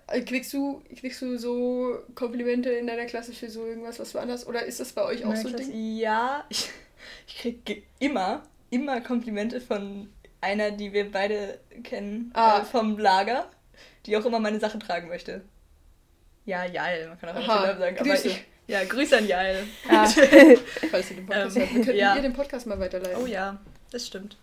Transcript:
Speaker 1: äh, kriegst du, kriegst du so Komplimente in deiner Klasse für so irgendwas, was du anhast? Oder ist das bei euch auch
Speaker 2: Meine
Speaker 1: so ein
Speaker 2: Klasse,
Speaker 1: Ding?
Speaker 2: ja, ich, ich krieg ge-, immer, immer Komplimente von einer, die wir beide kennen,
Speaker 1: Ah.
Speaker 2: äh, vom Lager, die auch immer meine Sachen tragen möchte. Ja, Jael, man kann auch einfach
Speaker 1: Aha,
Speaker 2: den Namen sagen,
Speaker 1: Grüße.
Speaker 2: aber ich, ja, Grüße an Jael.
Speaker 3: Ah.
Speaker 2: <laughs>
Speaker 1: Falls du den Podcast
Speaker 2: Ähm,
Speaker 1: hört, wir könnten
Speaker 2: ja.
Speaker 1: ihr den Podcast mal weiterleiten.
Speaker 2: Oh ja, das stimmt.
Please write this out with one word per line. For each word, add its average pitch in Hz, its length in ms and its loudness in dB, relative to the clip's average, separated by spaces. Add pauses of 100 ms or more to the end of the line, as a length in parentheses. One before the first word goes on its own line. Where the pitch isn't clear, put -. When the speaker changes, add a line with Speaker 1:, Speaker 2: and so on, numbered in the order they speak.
Speaker 1:
äh, 247 140 -4
kriegst 254 320 -6
du, 277 280 -6 (160)
kriegst 254 220 -12
du 247 180 -6
so 247 600 -4 (160)
Komplimente 247 560 -4
in 240 160 -4
deiner 233 180 -6
Klasse 240 280 -10
für 233 180 -14
so 220 160 -12
irgendwas, 226 340 -12
was - 120 -12
du - 60 -8
anhast? 240 300 -8
Oder 233 160 -6
ist 240 160 -10
das 247 120 -12
bei 202 120 -2
euch 233 200 -4
auch 220 40 -4
Speaker 2:
Meine 220 140 -2
Speaker 1:
so 233 60 -6
ein 240 60 -8
Speaker 2:
Klasse, 269 160 -8
Speaker 1:
Ding? 220 280 -6
Speaker 2:
ja, 233 500 -2
ich, - 220 -8 (560)
ich - 120 -18
krieg 240 280 -8
ge-, 208 160 -8 (160)
immer, 254 440 -2 (280)
immer 262 320 -2
Komplimente 233 580 -4
von 202 480 -8 (320)
einer, 208 300 -2
die 208 240 -8
wir 202 180 -2
beide 202 480 -4 (240)
kennen, 208 500 -8
Speaker 1:
Ah. 220 260 6
Speaker 2:
äh, 214 40 -4
vom 214 340 -2
Lager, 208 520 2 (560)
die 214 100 0
auch 214 80 0
immer 233 160 0
meine 214 200 -2
Sachen 214 200 -4
tragen 170 280 -6
möchte. 180 340 -12 (1040)
Ja, 180 180 -6
Jael, 165 440 -6
man 175 120 -18
kann 170 80 -12
auch 175 60 -10
einfach 196 160 -6
Speaker 1:
Aha, 208 100 4
Speaker 2:
den 190 60 2
Namen 190 140 -2
sagen, 180 160 -2
Speaker 1:
Grüße. 269 320 0
Speaker 2:
aber 185 80 -2
ich, - 80 -14 (220)
ja, 196 180 -2
Grüße 247 340 2
an 214 100 2
Jael. 190 360 -2 (260)
Speaker 3:
Ah. 214 160 8
Speaker 2:
<laughs> 277 840 10
Speaker 1:
Falls 185 180 -2
du 190 60 -14
den 190 120 -14
Podcast 196 300 -2
Speaker 2:
Ähm, - 60 2
Speaker 1:
hört, 247 120 -4
wir 226 100 0
könnten 214 160 0
Speaker 2:
ja. 202 160 4
Speaker 1:
ihr 277 60 0
den 262 100 -2
Podcast 262 340 -8
mal 202 140 -6
weiterleiten. 185 420 -6
Speaker 2:
Oh 254 40 -4
ja, 196 320 -6 (320)
das 240 160 -10
stimmt. 202 360 -14